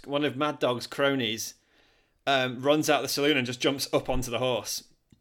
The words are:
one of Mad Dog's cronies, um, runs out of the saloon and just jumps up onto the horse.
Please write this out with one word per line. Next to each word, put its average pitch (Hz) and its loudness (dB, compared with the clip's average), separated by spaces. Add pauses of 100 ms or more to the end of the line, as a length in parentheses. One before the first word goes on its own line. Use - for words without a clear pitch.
one 143 -2
of 131 -2
Mad 147 -2
Dog's 123 0
cronies, 127 -2 (680)
um, 127 0
runs 147 4
out 147 6
of 123 0
the 135 -4
saloon 147 2
and 127 2
just 123 -6
jumps 139 0
up 143 0
onto 127 0
the 117 -2
horse. 123 -2 (380)